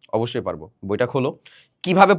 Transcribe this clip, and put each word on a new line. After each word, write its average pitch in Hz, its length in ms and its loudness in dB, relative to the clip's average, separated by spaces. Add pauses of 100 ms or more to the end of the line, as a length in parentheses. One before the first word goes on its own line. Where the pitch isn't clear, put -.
(140)
অবশ্যই 117 280 -4
পারবো। 87 280 -8 (160)
বইটা 104 200 -2
খোলো, 135 340 -4 (440)
কিভাবে 190 360 4